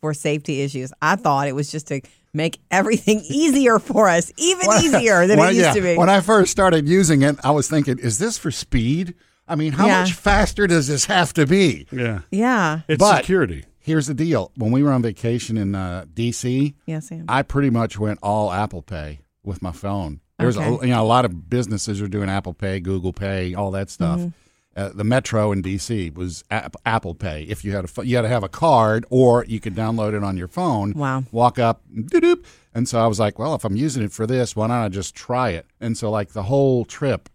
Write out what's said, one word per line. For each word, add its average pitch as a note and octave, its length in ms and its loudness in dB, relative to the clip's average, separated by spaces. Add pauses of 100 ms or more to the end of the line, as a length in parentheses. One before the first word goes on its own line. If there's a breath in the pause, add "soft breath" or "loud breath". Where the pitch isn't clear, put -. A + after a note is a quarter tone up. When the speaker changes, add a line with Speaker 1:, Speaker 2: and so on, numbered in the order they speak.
Speaker 1:
for D#3 140 -4
safety D3 480 -4
issues. C#3 300 -6 (100)
I D#3+ 140 2
thought C#3+ 320 0
it C3 60 -4
was D3 160 -4
just D3+ 180 -10
to C#3 120 -4 (320 soft breath)
make D#3 280 -4 (100)
everything G#3+ 500 2
<laughs> D#3 80 -18
easier C4+ 500 4
for G3+ 300 2
us, E3+ 280 2
even F4+ 300 0
Speaker 2:
When, - 180 6
Speaker 1:
easier A3 420 4
than G3+ 120 6
Speaker 2:
when, - 120 6
Speaker 1:
it - 40 2
used F3+ 120 6
Speaker 2:
yeah, D3+ 80 4
Speaker 1:
to G#3 60 2
be. F3 160 2
Speaker 2:
when F3 120 4
I G3 120 6
first G3 300 4
started E3+ 380 2
using D#3+ 340 4
it, C#3+ 220 2
I B2+ 60 2
was D3 180 2
thinking, C#3 300 0
"Is A2+ 200 -2
this A3+ 200 -2
for D#3+ 120 -4
speed? D3 640 -2 (320)
I E3 100 -6
mean, D#3 160 -2
how F3 140 4
Speaker 1:
Yeah. F#3+ 140 6
Speaker 2:
much F3+ 120 0
faster G3+ 540 2
does E3 220 4
this C#3+ 180 -2
have F#3 280 2
to D3+ 120 4
be?" C#3+ 460 2
Speaker 3:
Yeah. A#2 280 -4 (100)
Speaker 1:
Yeah. F#3+ 580 0
Speaker 3:
It's D#3 100 0
Speaker 2:
But F#3+ 200 6
Speaker 3:
security. B2 460 0 (140)
Speaker 2:
here's D#3 280 -2
the D3 80 -4
deal. C3 420 -2
When A2+ 160 -2
we C3+ 100 2
were D3 100 4
on B2+ 100 2
vacation A#2 560 -4
in, G2 160 -2
uh, F#2 380 -8
D A#2 200 -4
C, C3+ 420 -2 (120)
Speaker 1:
Yes, D#3 220 -8
Sam. E3 200 -14
Speaker 2:
I C3+ 140 0
pretty C#3 280 0
much A2+ 280 -2
went G#2 240 -4
all G#2 280 0
Apple F#2+ 320 -4
Pay D2+ 380 -12 (240)
with F#2+ 160 -8
my F#2 120 -8
phone. F2+ 480 -8 (180)
There's A#2 180 0
Speaker 1:
Okay. E2+ 100 -2
Speaker 2:
a, B2 220 -2
you B2 60 2
know, A2+ 80 2
a - 20 2
lot A#2+ 220 4
of E2+ 240 -6
businesses G#2+ 500 -4
are G#2 80 -6
doing G2 220 -4
Apple G2 240 -6
Pay, G2 260 -6
Google F#2 320 -4
Pay, F#2+ 420 -6
all G2 180 -4
that G2 180 -6
stuff. E3+ 300 -2
Speaker 1:
Mm-hmm. F3 80 -6 (480)
Speaker 2:
Uh, G2 180 -6
the G2+ 100 -6
Metro A2 480 0
in G2 100 -2
D F#2+ 140 -4
C G2 340 -6
was F2 400 -10
App-, - 260 -8 (100)
Apple A2 280 -2
Pay. D2+ 280 -8
If F#2+ 220 -10
you G#2 100 -4
had F#2+ 100 -6
a F2 40 -10
pho-, - 140 -12
you B2 140 -2
had A#2+ 60 2
to A2 60 0
have A#2 160 -2
a F#2+ 40 -8
card, A2+ 640 2
or A#2+ 360 4
you A2+ 140 -6
could G#2 140 -8
download A2 400 -2
it G#2 80 -2
on G2 140 -2
your F2+ 120 -6
phone. A#2 460 -2
Speaker 1:
Wow. C3+ 380 -4
Speaker 2:
Walk A#2 260 2
up, A#2 240 0 (100)
doop, B2+ 300 0
doop. F4 220 2 (280 soft breath)
And - 160 -4
so A#2 120 0
I A2+ 80 4
was G#2+ 100 -2
like, G#2+ 200 0
"Well, C#3+ 180 -4
if - 80 -8
I'm G2 120 -2
using C3 280 -2
it G2+ 80 -6
for A2 160 -6
this, B2 260 -2
why A2 140 -2
not A#2+ 160 0
I G#2 40 -2
just F#2+ 280 -8
try B2 340 -2
it?" E2 160 -8 (140)
And A2+ 180 -6
so, A2+ 120 -4
like, G#2 200 -4
the G#2 140 -8
whole C3 400 2
trip - 500 -6